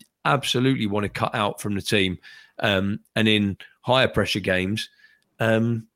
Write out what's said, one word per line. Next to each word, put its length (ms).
absolutely 640
want 200
to 40
cut 240
out 260
from 140
the 80
team. 380
Um, 400
and 120
in 300
higher 260
pressure 320
games, 480
um, 560